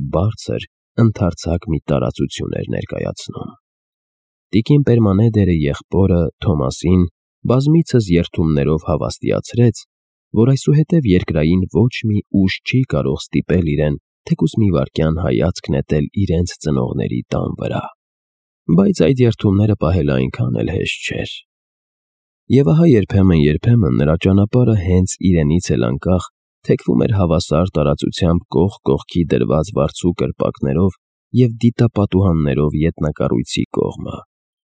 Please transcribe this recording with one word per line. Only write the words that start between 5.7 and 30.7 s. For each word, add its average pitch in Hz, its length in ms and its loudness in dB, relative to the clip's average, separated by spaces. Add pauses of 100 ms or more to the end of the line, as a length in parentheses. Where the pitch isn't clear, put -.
Թոմասին, 78 680 0 (420)
բազմիցս 135 600 2
երդումներով 78 760 0
հավաստիացրեց, 71 1000 0 (500)
որ 117 160 4
այսուհետև 147 580 2
երկրային 87 600 2
ոչ 117 340 0
մի 107 180 -2 (140)
ուժ 95 240 0
չի - 260 -2
կարող 67 340 -2
ստիպել - 500 -2
իրեն 73 280 0 (240)
թեկուզ - 340 -2
մի 110 160 0
վայրկյան 80 480 0
հայացք 67 520 -2
նետել 73 440 -2
իրենց 87 420 -2
ծնողների 64 720 -4
տան - 300 -4
վրա։ - 260 -6 (880)
Բայց 185 320 2
այդ 135 240 2
երդումները 107 520 2
պահելը 76 380 0
այնքան 62 460 -2
էլ 55 100 -2
հեշտ - 380 -6
չէր։ - 240 -8 (1160)
Եվ 143 200 4
ահա 160 180 4
երբեմն-երբեմն 92 1080 4
նրա 73 220 2
ճանապարհը 107 600 2
հենց 92 420 0
իրենից 82 480 2
էլ 60 160 0
անկախ 82 420 -2 (400)
թեքվում - 360 0
էր - 120 0
հավասար 85 580 0
տարածությամբ 80 760 0
կողք 90 340 -2
կողքի 87 440 -2
դրված 65 460 -2
վարձու 73 420 -2
կրպակներով 73 840 -2 (360)